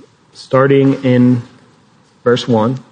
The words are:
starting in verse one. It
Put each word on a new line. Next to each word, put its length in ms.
starting 720
in 380
verse 240
one. 240
It 60